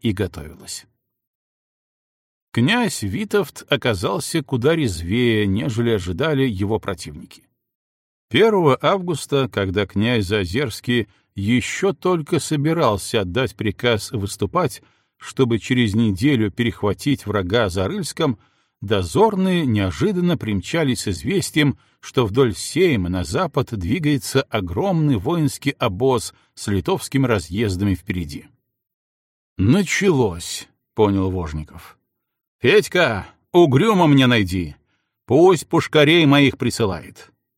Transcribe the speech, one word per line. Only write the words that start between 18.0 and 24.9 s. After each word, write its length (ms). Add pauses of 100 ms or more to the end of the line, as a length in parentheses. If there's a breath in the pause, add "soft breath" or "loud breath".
дозорные 840
неожиданно 720
примчались 640
с 60
известием, 680 (220 soft breath)
что 240
вдоль 300
Сейма 560
на 140
запад 520
двигается 640
огромный 760